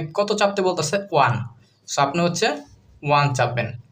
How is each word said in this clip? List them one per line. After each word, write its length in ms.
কত 160
চাপতে 280
বলতেছে? 280
ওয়ান। 220
So 140
আপনি 220
হচ্ছে 200
ওয়ান 300
চাপবেন, 300